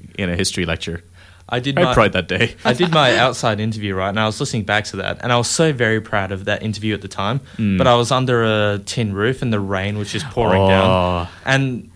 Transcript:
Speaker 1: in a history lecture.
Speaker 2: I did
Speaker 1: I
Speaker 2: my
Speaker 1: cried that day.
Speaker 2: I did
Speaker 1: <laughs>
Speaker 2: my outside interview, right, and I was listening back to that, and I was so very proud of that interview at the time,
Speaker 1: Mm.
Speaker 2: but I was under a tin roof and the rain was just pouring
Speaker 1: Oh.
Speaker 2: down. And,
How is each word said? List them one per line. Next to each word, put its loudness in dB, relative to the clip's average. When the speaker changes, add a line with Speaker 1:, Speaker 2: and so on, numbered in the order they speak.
Speaker 1:
in -2
a -2
history -2
lecture. -6
Speaker 2:
I -2
did -2
Speaker 1:
I 4
Speaker 2:
my 2
Speaker 1:
cried 4
that 0
day. 0
Speaker 2:
I 2
did 0
Speaker 1:
<laughs> -
Speaker 2:
my 4
outside 0
interview, -4
right, -2
and -2
I 2
was -2
listening -4
back 0
to -10
that, -6
and -4
I 4
was 0
so 2
very 0
proud -4
of -8
that -4
interview -2
at -6
the -12
time, -4
Speaker 1:
Mm. 0
Speaker 2:
but 4
I 8
was 2
under 2
a 2
tin -4
roof -2
and -2
the 0
rain -4
was -6
just -6
pouring 2
Speaker 1:
Oh. 4
Speaker 2:
down. 2
And, -2